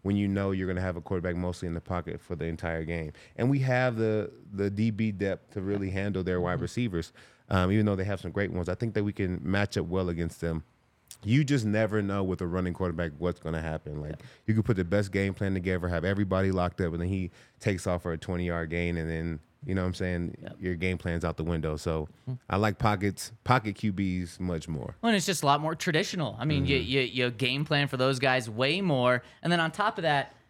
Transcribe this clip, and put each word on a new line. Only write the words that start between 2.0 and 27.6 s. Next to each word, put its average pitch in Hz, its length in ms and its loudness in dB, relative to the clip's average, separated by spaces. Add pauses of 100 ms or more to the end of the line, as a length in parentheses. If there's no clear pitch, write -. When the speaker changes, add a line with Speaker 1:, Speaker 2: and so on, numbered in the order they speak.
Speaker 1:
for - 140 -8
the 82 120 -6
entire 82 380 -4
game. 80 280 -4 (240)
And 120 120 2
we 139 120 2
have 127 360 2
the, 110 340 0 (220)
the 101 180 0
D 107 200 2
B 110 220 0
depth 98 420 -4
to 101 60 -4
really 98 300 -2
handle 95 340 0
their 90 160 0
wide 87 140 0
Speaker 2:
Mm-hmm. 85 80 -2
Speaker 1:
receivers, 90 500 -2 (360)
um, 92 220 4
even 107 160 6
though 101 100 2
they 95 80 -2
have 101 160 -2
some 87 120 -8
great 98 200 0
ones. 87 160 -2
I 90 60 0
think 113 200 -4
that 107 100 0
we 104 80 -2
can 90 300 -2
match 98 340 2
up 85 100 0
well 90 220 0
against 85 320 -2
them. 82 240 -2 (580)
You 127 220 4
just 135 200 2
never 107 380 2
know 98 220 0
with 92 180 -2
a 90 40 -2
running 90 280 0
quarterback 85 440 -2
what's 85 220 0
gonna 80 220 -4
happen. 76 380 -6
Like, 73 180 -8
Speaker 3:
Yeah. - 80 -20 (200)
Speaker 1:
you 110 80 2
could 107 100 4
put 110 120 4
the 90 80 2
best 98 280 2
game 98 200 2
plan 98 220 -2
together, 90 340 0
have 85 160 0
everybody 95 460 2
locked 90 300 0
up, 85 120 0
and 85 80 -4
then 87 80 -2
he 92 220 -2 (300)
takes 98 260 0
off 87 160 0
for 85 100 -4
a 80 60 -4
twenty-yard 87 500 -2
gain, 85 300 0
and 80 100 -2
then, 82 320 -4 (260)
you 92 80 -2
know 95 60 2
what 90 80 0
I'm 90 60 -2
saying, 90 480 -2
Speaker 3:
Yep. - 180 -12
Speaker 1:
your 92 140 -2
game 90 240 0
plan's 85 260 -2
out 82 140 -2
the - 60 -4
window. 78 340 -2
So 78 300 -2 (180)
Speaker 2:
Hmm. 131 80 -8 (160)
Speaker 1:
I 92 80 2
like 104 200 2
pockets, 101 540 0 (120)
pocket 110 320 2
Q 107 180 -2
Bs 90 440 -2
much 87 300 -4
more. 71 320 -6
Speaker 3:
Well, 226 80 0
and 220 80 4
it's 175 80 0
just 180 180 -2
a 151 40 2
lot 147 160 4
more 160 120 -2
traditional. 156 640 0
I - 60 -4
mean, 143 220 2
you, 135 120 4
Speaker 1:
Mm-hmm. 117 120 -2
Speaker 3:
you, 135 100 4
you 123 300 2
game 127 340 0